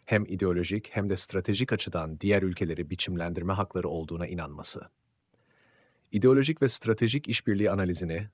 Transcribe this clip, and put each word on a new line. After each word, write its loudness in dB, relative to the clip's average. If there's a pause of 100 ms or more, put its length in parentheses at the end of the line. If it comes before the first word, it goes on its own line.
hem 2
ideolojik 0
hem -2
de 2
stratejik -2
açıdan -4
diğer 4
ülkeleri -2
biçimlendirme -2
hakları -2
olduğuna -6
inanması. -8 (1200)
İdeolojik 6
ve 4
stratejik 0
işbirliği 2
analizini -2